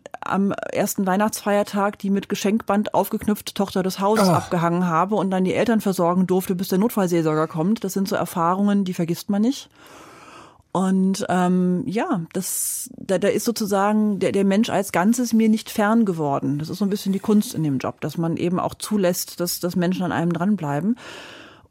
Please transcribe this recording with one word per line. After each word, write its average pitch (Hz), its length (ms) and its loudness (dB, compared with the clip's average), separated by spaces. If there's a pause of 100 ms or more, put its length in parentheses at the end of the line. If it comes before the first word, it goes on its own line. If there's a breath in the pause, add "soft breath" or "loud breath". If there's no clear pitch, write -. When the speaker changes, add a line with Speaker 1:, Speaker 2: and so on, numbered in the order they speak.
(220)
Speaker 1:
am 196 320 0
ersten - 520 -2
Weihnachtsfeiertag 202 960 0
die 196 100 -2
mit 196 200 0
Geschenkband 208 640 0
aufgeknüpfte 208 600 -2
Tochter 196 300 -2
des 185 160 -4
Hauses 202 300 4
Speaker 2:
Ah. 175 80 4
Speaker 1:
abgehangen 170 500 0
habe 175 280 2
und 190 140 0
dann 185 140 0
die 185 120 0
Eltern 214 260 2
versorgen 180 440 2
durfte, 185 300 0
bis 190 140 -4
der 190 80 2
Notfallseelsorger 170 720 2
kommt. 170 360 -2
Das 190 80 -4
sind 196 160 -2
so - 80 -2
Erfahrungen, 190 720 0
die 180 80 -2
vergisst 170 360 -4
man 202 120 0
nicht. 254 280 -2 (1040 loud breath)
Und, 190 560 0
ähm, 180 580 2
ja, 233 360 -2 (100)
das, - 640 -6
da, - 220 -2
da 202 100 0
ist 190 160 0
sozusagen 208 760 0
der, 175 120 0
der 196 140 2
Mensch 196 240 2
als - 240 -2
Ganzes 226 400 2
mir 220 160 6
nicht 220 200 0
fern 226 360 2
geworden. 147 540 -2
Das 156 100 -8
ist - 80 -8
so 208 80 0
ein 196 40 0
bisschen 196 220 -2
die 190 80 -2
Kunst 214 360 2
in 160 80 -2
dem 139 140 0
Job, - 220 -6
dass 151 180 -8
man 165 200 -2
eben 175 200 -2
auch - 180 -2
zulässt, 180 680 -2
dass, 175 180 -4
dass 180 160 -2
Menschen 185 280 0
an 175 100 -2
einem 170 180 0
dranbleiben. 170 640 0 (720 loud breath)